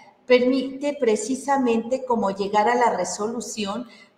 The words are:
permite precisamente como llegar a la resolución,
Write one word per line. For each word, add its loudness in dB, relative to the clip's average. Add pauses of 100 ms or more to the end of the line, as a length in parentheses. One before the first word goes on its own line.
(260)
permite 2
precisamente 0
como 0
llegar 0
a 2
la 4
resolución, -6 (300)